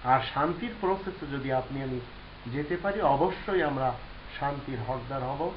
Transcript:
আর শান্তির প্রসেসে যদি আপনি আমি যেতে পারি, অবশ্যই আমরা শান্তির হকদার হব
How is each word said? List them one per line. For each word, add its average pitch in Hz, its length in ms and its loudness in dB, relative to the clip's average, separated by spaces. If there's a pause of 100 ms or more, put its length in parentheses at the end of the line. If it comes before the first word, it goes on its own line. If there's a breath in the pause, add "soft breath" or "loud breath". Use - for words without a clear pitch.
আর 127 160 8 (140)
শান্তির 175 480 0
প্রসেসে 170 460 0
যদি 135 260 -2
আপনি 135 300 0
আমি 131 160 -2 (480)
যেতে 147 300 -2
পারি, 196 240 0
অবশ্যই 175 600 4
আমরা 131 320 2 (460)
শান্তির 139 380 -2 (100)
হকদার 127 360 -4
হব 143 340 -2